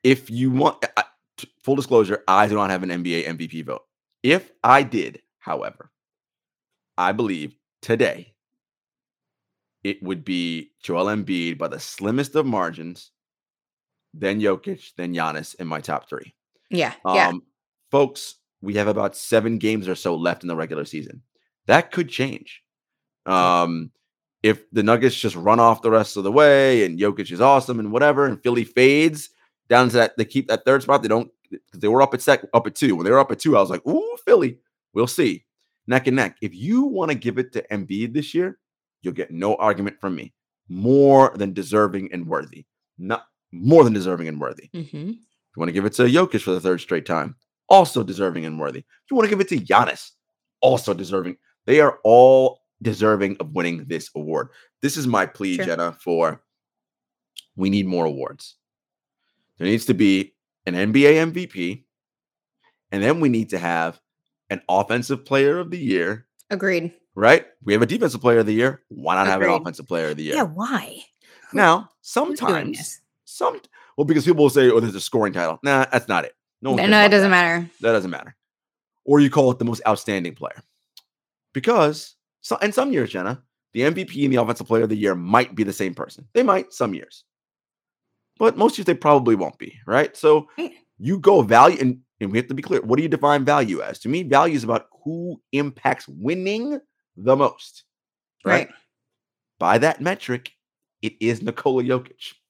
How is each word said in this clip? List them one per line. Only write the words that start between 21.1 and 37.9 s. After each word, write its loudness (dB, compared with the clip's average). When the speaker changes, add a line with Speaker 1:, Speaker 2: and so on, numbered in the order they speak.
Speaker 1:
That 2
could -6
change. -8
Speaker 2:
Yeah. 2
Speaker 1:
Um, -6
if 0
the -2
Nuggets 2
just -4
run 2
off 4
the 0
rest 0
of -6
the -2
way 6
and -6
Jokic -2
is -4
awesome 4
and -6
whatever, 2
and -6
Philly 0
fades 2
down 4
to -4
that, 2
they -2
keep -4
that -2
third 2
spot. 2
They -6
don't, 0
'cause -20
they 0
were 4
up 2
at -6
sec-, 2
up 2
at -12
two. 0
When -6
they 2
were 6
up 2
at -6
two, 2
I 6
was 0
like, -6
"Ooh, -4
Philly, 2
we'll 0
see." -2
Neck 0
and 0
neck. -2
If -10
you -2
wanna -4
give -6
it -6
to -8
Embiid -8